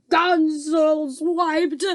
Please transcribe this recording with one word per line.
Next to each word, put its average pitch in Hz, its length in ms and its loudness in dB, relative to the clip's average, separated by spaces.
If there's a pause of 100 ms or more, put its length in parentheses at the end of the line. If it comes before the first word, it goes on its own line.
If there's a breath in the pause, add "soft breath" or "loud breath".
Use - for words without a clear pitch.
(100)
gonzo 311 1000 2
swiped 320 720 -2 (100)